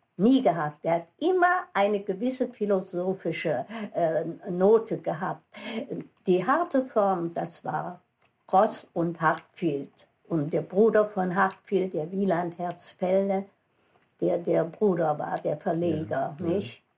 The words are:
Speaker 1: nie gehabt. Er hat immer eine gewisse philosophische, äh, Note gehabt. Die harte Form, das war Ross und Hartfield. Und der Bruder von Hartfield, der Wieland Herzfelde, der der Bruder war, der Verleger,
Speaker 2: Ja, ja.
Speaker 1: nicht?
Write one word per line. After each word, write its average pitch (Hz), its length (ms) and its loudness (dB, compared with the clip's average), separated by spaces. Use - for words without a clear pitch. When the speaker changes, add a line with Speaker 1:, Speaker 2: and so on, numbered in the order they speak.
Speaker 1:
nie 240 260 4
gehabt. 160 420 0
Er 165 120 2
hat 170 100 -4
immer 359 440 2
eine 202 280 2
gewisse 240 480 -2
philosophische, 180 1160 -2
äh, 165 300 0
Note 185 480 4
gehabt. 160 440 -6
Die 180 200 4
harte 285 400 2
Form, 190 480 0
das 165 300 -8
war 170 360 -6
Ross 208 400 2
und 170 280 -2
Hartfield. 160 720 -2
Und 151 240 -2
der 156 100 0
Bruder 208 440 4
von 185 280 -2
Hartfield, 190 600 0
der 160 180 -4
Wieland 180 460 -2
Herzfelde, 190 840 -2
der 175 180 0
der 170 260 0
Bruder 165 540 0
war, - 220 -4
der 156 160 -2
Verleger, 160 840 -2
Speaker 2:
Ja, - 80 -6
ja. 175 80 2
Speaker 1:
nicht? - 280 -6